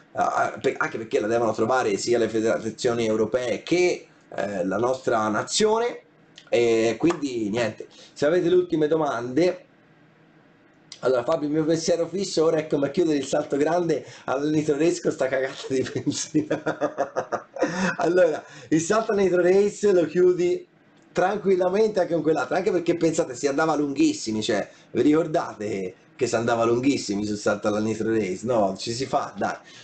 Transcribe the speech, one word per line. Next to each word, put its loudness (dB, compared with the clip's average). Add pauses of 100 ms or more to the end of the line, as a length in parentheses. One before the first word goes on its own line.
(120)
a, -2
a, -2
per, 0
anche -4
perché -2
la -2
devono 0
trovare 0
sia 2
le 2
federazioni 0
europee 0
che, 0 (280)
eh, -4
la -2
nostra 0
nazione. 0 (480)
E 4
quindi 0
niente, -4 (240)
se -4
avete 2
le 4
ultime 2
domande. 0 (1400)
Allora, 2
Fabio, -2
il -4
mio 2
pensiero 0
fisso -2
ora 2
è -2
come 0
chiudere 2
il -4
salto -2
grande 0 (220)
al -2
Nitro 2
Race 2
con -2
sta 0
cagata -4
di -2
benzina. -4 (120)
<laughs> -2
Allora, 2 (260)
il 2
salto 0
Nitro 2
Race 4
lo 4
chiudi 2 (460)
tranquillamente 2
anche 0
con 0
quell'altro, 0
anche 0
perché 0
pensate, 0
si -2
andava 0
lunghissimi, 0
cioè, -2 (220)
vi 0
ricordate 0
che, -6 (200)
che 0
si -2
andava 2
lunghissimi 0
sul -2
salto -2
alla 0
Nitro -2
Race? -2
No, 0
ci -6
si -6
fa, -4
dai, -4 (280)